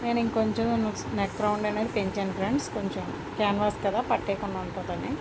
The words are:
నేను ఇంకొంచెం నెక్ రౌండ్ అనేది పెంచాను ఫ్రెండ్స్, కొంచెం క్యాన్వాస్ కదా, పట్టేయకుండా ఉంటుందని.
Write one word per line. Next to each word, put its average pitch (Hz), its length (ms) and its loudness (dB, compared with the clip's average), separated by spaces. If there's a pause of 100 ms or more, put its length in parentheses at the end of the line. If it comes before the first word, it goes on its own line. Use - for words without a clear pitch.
నేను 240 200 2
ఇంకొంచెం 220 440 2 (520)
నెక్ 196 260 -2
రౌండ్ 208 240 2
అనేది 214 260 0
పెంచాను 196 420 0
ఫ్రెండ్స్, 226 380 0
కొంచెం 190 300 -2 (340)
క్యాన్వాస్ 202 460 2
కదా, 202 160 2 (100)
పట్టేయకుండా 196 540 0
ఉంటుందని. 180 540 -4